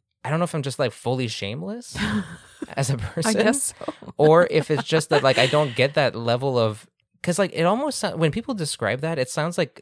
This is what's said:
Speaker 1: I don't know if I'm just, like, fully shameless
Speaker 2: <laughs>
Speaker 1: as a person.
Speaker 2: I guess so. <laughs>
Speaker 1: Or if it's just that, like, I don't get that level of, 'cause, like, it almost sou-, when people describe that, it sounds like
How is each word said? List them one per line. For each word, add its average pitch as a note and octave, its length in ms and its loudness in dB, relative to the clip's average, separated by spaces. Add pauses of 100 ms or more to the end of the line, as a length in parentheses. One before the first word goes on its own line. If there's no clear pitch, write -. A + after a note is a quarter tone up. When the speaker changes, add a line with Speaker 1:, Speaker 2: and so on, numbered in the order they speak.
(240)
Speaker 1:
I C3 60 -6
don't D#3 100 0
know F3 60 2
if - 80 -6
I'm D3+ 80 -2
just, C3 160 -6
like, B2+ 140 0
fully B2+ 360 -2
shameless D#3+ 680 -8
Speaker 2:
<laughs> G3+ 800 -6
Speaker 1:
as C3+ 160 -2
a C3+ 60 -2
person. G3 420 -2
Speaker 2:
I D3+ 40 4
guess - 360 0
so. - 140 -10 (120)
<laughs> - 120 -18
Speaker 1:
Or D#3+ 340 8
if D3 180 0
it's C#3+ 140 0
just D#3+ 260 0
that, C#3+ 140 4
like, C3+ 160 4
I B2+ 80 6
don't C#3+ 280 2
get C3+ 200 2
that C#3 200 2
level A#2+ 440 0
of, G#2+ 260 0 (380)
'cause, F3 160 0
like, F#3+ 140 2
it E3+ 100 0
almost B3+ 360 0
sou-, G3+ 160 -4
when D#3+ 160 2
people A#3 220 -4
describe C#3 480 -2
that, D#3+ 180 -4
it B2+ 100 -2
sounds E3 280 -4
like - 240 -4